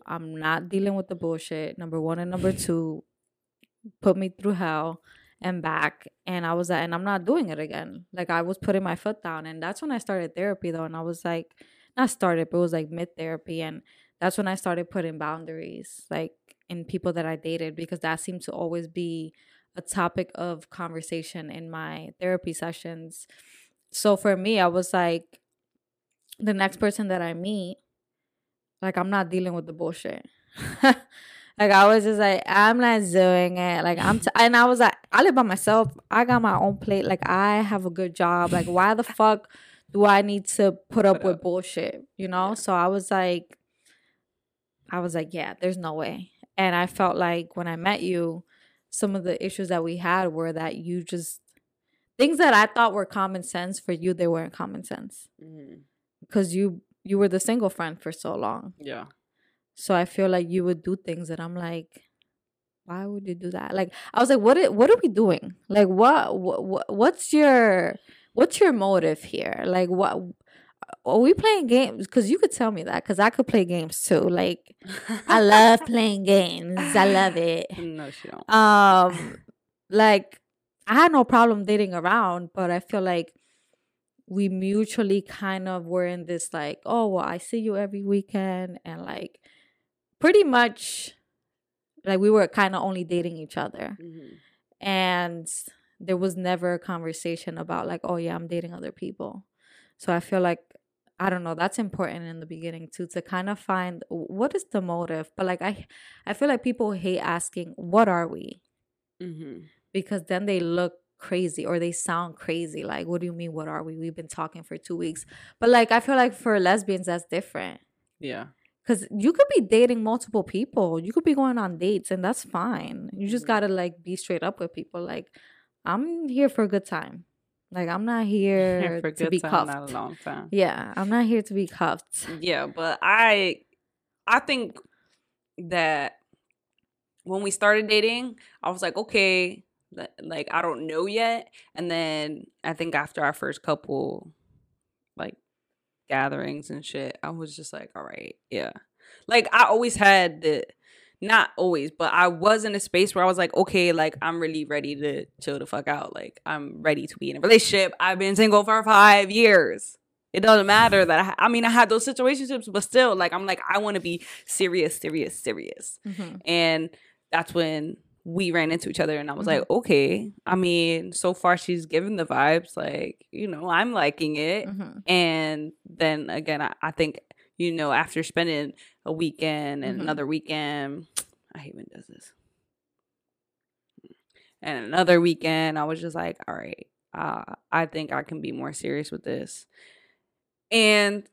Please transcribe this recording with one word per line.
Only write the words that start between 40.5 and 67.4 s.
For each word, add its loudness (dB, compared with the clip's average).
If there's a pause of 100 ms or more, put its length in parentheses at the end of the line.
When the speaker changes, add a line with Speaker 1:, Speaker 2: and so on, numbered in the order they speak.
Speaker 1:
to 4 (180)
put 2
up 6
Speaker 2:
Put -6
Speaker 1:
with 2
Speaker 2:
up. -14
Speaker 1:
bullshit?" -6 (100)
You -8
know? 0
Speaker 2:
Yeah. -4
Speaker 1:
So -4
I 2
was -2
like, -2 (1300)
I -6
was -6
like, -6
"Yeah, -8
there's -2
no -8
way." -8 (260)
And 0
I 0
felt 0
like -4
when -6
I -6
met -2
you, -4 (460)
some -4
of -6
the -4
issues -6
that -2
we -6
had 0
were -4
that -8
you -8
just, -10 (800)
things 4
that 8
I 8
thought 2
were -2
common -4
sense -8
for -4
you, -2
they 0
weren't -2
common -10
sense. -14 (140)
Speaker 2:
Mm-hmm. -20 (500)
Speaker 1:
'Cause 0
you, -2 (220)
you -2
were 4
the -2
single 0
friend -8
for -10
so -10
long. -8
Speaker 2:
Yeah. -12 (680)
Speaker 1:
So -4
I 2
feel -2
like 0
you 0
would -2
do -4
things -10
that -10
I'm -12
like, -12 (760)
"Why -10
would -10
you -6
do -10
that?" -8
Like, -2 (200)
I 2
was 6
like, 6
"What 8
i-, 6
what 6
are 8
we 4
doing? 2 (160)
Like, 6
what, 6
what, -4
what, -4
what's 2
your, 6 (380)